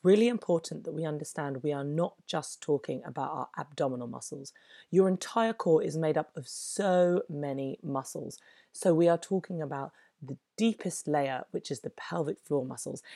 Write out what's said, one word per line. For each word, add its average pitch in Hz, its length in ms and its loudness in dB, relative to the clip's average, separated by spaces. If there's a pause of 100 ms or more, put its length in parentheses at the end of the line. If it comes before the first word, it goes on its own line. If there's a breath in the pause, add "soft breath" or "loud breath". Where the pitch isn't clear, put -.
really 208 260 8
important 170 560 -2
that 165 80 -8
we 156 140 -4
understand 147 560 -6
we 147 100 0
are 139 120 -4
not 156 320 -2 (100)
just - 340 -6
talking 139 460 -2
about 135 240 -4
our 135 180 -6 (100)
abdominal 135 500 -4
muscles. 135 440 -10 (380 soft breath)
Your 190 180 6
entire 226 460 0
core 160 280 4
is 156 140 -2
made 156 220 2
up 151 180 -2
of 135 100 -10
so 180 840 2
many 139 520 -4
muscles. 139 540 -6 (380 soft breath)
So 180 180 4
we 170 160 6
are 170 80 4
talking 175 460 -4
about 139 300 -6 (280 soft breath)
the 139 160 -10 (220)
deepest 220 500 0
layer, 139 420 0
which - 200 -6
is 135 100 -6
the - 80 -10
pelvic - 520 -4
floor 139 260 0
muscles, 135 360 -10 (140)